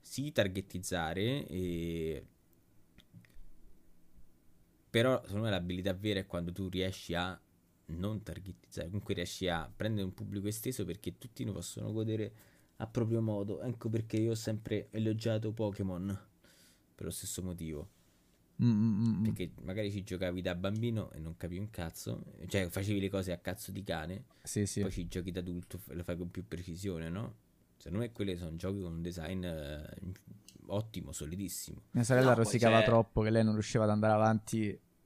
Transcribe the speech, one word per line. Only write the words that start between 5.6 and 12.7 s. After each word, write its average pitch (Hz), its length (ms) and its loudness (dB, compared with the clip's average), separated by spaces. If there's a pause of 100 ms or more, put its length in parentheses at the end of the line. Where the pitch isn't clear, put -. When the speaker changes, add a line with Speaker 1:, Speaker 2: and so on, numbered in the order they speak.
Speaker 1:
vera 98 280 0
è 92 60 -6
quando 87 260 -4
tu 92 160 -4
riesci 90 460 -4
a 90 240 -2 (500)
non 95 340 -4
targetizzare, - 640 -10
comunque 98 260 -4
riesci 87 340 -4
a 82 260 -2
prendere 104 320 -2
un 95 80 -6
pubblico 101 340 -4
esteso 110 360 -4
perché 87 340 -6
tutti - 260 -10
ne 110 80 -2
possono 107 400 -6
godere 110 400 -2 (440)